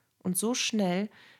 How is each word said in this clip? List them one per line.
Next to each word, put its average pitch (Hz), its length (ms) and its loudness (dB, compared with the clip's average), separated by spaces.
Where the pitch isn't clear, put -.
Und 180 180 -2
so 226 160 0
schnell, 202 560 0